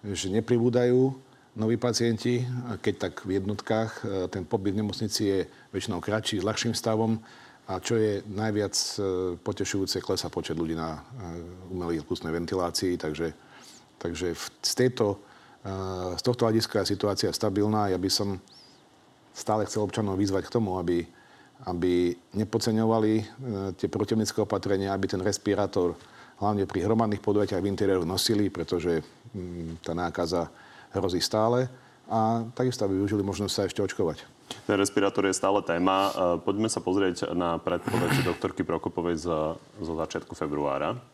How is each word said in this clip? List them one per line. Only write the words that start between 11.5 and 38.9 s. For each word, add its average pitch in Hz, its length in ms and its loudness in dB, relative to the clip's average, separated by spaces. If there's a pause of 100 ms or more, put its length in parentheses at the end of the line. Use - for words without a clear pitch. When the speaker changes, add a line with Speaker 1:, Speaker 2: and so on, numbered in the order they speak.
Speaker 1:
umelej 85 320 -2
plusnej 82 320 -4
ventilácii. 87 640 0
Takže, 78 320 -2 (640)
takže 85 400 -4
v, - 80 -10 (160)
z - 160 -2
tejto, 123 400 2 (480)
e, 101 60 -8 (500)
z - 20 -10
tohto 120 220 2
hľadiska 110 400 4
je - 80 0
situácia 98 400 0
stabilná. 104 560 2
Ja 92 100 2
by 92 140 0
som 101 240 0 (960)
stále 107 320 0
chcel 98 160 -2
občanov 101 400 0
vyzvať 98 320 0
k - 20 -16
tomu, 104 220 2
aby, 87 320 0 (640)
aby 87 480 2 (160)
nepodceňovali, 110 800 2
e, 107 80 2 (560)
tie 101 80 -2
protivnické 107 560 0
opatrenia, 98 480 0
aby 95 160 0
ten 92 160 -2
respirátor 98 720 0 (400)
hlavne 101 320 0
pri 87 160 -2
hromadných 107 400 2
podujatiach 101 400 2
v 101 80 2
interiéru 95 320 2
nosili, 95 480 2
pretože, 85 480 0 (320)
mm, 87 480 -8
tá 82 160 -6
nákaza 85 560 -2 (440)
hrozí 90 240 0
stále. 120 480 2 (400)
A 113 320 2 (160)
takisto, 123 320 0
aby 95 80 0
využili 101 240 2
možnosť 98 320 -2
sa 98 160 0
ešte 101 160 -2
očkovať. 87 400 -2 (400)
Speaker 2:
Ten 104 160 2
respirátor 98 480 2
je 92 80 2
stále 98 240 4
téma. 95 480 2
E, - 20 2 (300)
poďme 107 320 0
sa - 80 -2
pozrieť 90 560 0
na 85 240 0
predpoveď 87 640 0
<coughs> 92 80 0
doktorky 92 320 -4
Prokopovej 85 560 -2